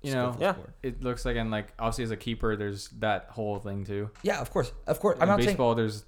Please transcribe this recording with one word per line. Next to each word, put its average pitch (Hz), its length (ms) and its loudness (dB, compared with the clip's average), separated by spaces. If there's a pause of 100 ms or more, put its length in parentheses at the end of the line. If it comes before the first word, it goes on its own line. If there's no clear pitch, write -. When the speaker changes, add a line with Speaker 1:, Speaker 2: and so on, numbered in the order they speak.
Speaker 1:
you 139 120 -2
know. 127 160 2
Speaker 2:
skillful 123 120 -4
Speaker 3:
Yeah. 190 120 4
Speaker 2:
sport. - 160 -12 (120)
Speaker 1:
It 127 200 -6
looks 123 240 -2
like, 120 100 0
and, 117 140 0
like, 107 180 -2 (100)
obviously 113 260 0
as 113 80 -2
a 104 40 -2
keeper, 110 400 0
there's 101 320 -4 (120)
that 104 300 2
whole 104 280 -4
thing 98 260 -6
too. 104 260 -4 (120)
Speaker 2:
Yeah, 170 180 0
of - 100 -6
course, 139 220 0 (140)
of - 140 0
course. 202 180 2
I'm 165 60 4
Speaker 1:
In 180 40 8
Speaker 2:
not 202 120 6
saying 123 80 4
Speaker 1:
baseball, 127 260 4
there's 110 340 0